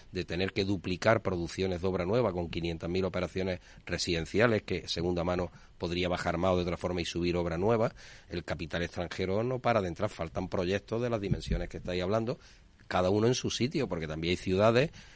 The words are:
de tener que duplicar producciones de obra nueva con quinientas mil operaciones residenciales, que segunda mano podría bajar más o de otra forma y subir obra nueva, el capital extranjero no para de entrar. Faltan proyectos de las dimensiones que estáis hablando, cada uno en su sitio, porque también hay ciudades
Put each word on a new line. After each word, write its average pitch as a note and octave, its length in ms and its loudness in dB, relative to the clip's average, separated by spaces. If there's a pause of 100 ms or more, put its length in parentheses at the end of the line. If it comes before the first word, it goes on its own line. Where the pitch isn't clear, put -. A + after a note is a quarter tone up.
(100)
de F2+ 140 -4
tener F#2 280 -2
que G2+ 120 2
duplicar F#2+ 580 2
producciones F#2 580 -2
de F#2 60 -2
obra F#2 180 0
nueva G#2+ 280 2
con F2 180 -4
quinientas E2+ 400 -4
mil F#2 140 0
operaciones F#2 560 -2 (260)
residenciales, F#2 760 2
que F2+ 260 -4
segunda F2 340 0
mano F2+ 300 0 (260)
podría F2+ 300 0
bajar F2 300 0
más F#2 120 4
o F#2 60 4
de F2+ 60 2
otra E2+ 140 -2
forma F2+ 260 -2
y - 20 0
subir E2+ 320 0
obra F2 200 0
nueva, A2 360 2 (380)
el F2 120 -6
capital E2+ 400 -4
extranjero F#2 640 -2
no B2+ 160 -2
para A#2 200 4
de F#2+ 60 0
entrar. F#2 240 -2
Faltan E2+ 380 -4
proyectos G2 520 0
de B2 80 -2
las A#2 120 0
dimensiones F2 480 -2
que - 80 -10
estáis F2+ 260 -2
hablando, A2 340 0 (520)
cada F#2 220 4
uno G#2+ 180 4
en B2+ 80 6
su - 120 -4
sitio, A#2+ 400 0
porque E2 200 -4
también D#2+ 240 0
hay F2+ 40 2
ciudades A2+ 540 4 (260)